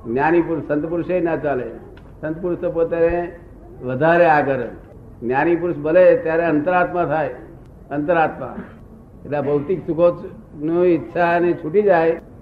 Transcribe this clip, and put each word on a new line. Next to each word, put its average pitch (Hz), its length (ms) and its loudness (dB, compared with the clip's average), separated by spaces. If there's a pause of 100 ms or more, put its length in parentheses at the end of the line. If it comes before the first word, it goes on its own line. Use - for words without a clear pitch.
જ્ઞાની 147 340 2
પુરુષ, 151 280 -4
સંત 147 180 -2
પુરુષ 165 240 -6
એ 180 100 0
ના 165 160 -2
ચાલે. 135 280 -4 (560)
સંત 160 220 -8
પુરુષ 175 160 -4
તો 175 120 -4
પોતે 170 600 0 (500)
વધારે 156 420 2
આગળ. 139 360 2 (640)
જ્ઞાની 143 340 0
પુરુષ 165 200 -4
ભલે 165 400 6
ત્યારે 165 280 0
અંતરાત્મા 175 600 0
થાય, 147 240 -2 (600)
અંતરાત્મા. 147 680 -2 (680)
એટલે 135 120 -6
આ 143 60 -2
ભૌતિક 143 440 -2
સુખો 170 420 0 (320)
નું 165 240 0
ઈચ્છા 175 520 2
એની 170 160 2
છૂટી 160 300 0
જાય 175 280 4 (320)